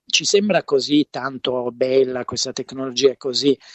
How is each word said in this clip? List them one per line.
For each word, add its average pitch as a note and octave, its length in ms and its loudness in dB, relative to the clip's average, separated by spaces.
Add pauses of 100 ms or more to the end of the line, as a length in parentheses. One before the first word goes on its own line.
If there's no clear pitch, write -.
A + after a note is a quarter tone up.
ci - 180 0
sembra G3+ 380 2
così C#3 480 2
tanto B2+ 600 -4
bella B2+ 520 0
questa B2 280 -6
tecnologia, C3 640 -2
così B2+ 420 0 (160)